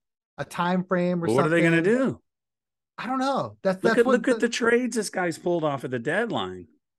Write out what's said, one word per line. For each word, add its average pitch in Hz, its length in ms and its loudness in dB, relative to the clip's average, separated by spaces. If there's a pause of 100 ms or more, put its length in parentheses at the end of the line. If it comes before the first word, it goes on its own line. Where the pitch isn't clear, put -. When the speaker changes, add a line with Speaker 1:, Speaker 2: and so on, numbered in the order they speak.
(380)
Speaker 1:
a 143 80 -8
time 180 380 -2
frame 180 400 -2
or 170 40 -2
Speaker 2:
But 113 60 0
what 139 120 4
are 156 40 0
they 170 120 4
gonna 165 160 4
Speaker 1:
something. 185 180 2
Speaker 2:
do? 254 260 -2 (760)
Speaker 1:
I - 100 -10
don't 262 120 -4
know. 226 440 -2
That's, 190 180 0
Speaker 2:
Look 226 100 4
Speaker 1:
that's 220 80 4
Speaker 2:
at, 233 60 6
Speaker 1:
what 262 60 2
Speaker 2:
look 247 160 2
at 240 140 2
Speaker 1:
the 247 60 0
Speaker 2:
the 233 60 -2
trades 240 440 0
this 208 120 -4
guy's 175 280 -2
pulled 175 260 -2
off 143 220 -2
at 131 60 -6
the 127 80 -2
deadline. 117 680 -4 (320)